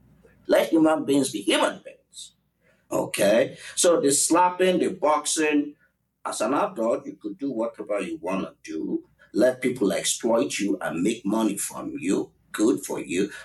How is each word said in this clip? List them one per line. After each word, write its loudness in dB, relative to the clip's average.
Let 4
human 4
beings 2
be -6
human 0
beings, -20
okay? 2
So 4
the 2
slapping, 4
the 0
boxing, 0
as -6
an 0
adult, -2
you -14
could -12
do -4
whatever -4
you -6
wanna -4
do, -6
let 2
people 0
exploit -2
you -2
and -4
make -2
money 0
from -8
you, -2
good 2
for -6
you. -2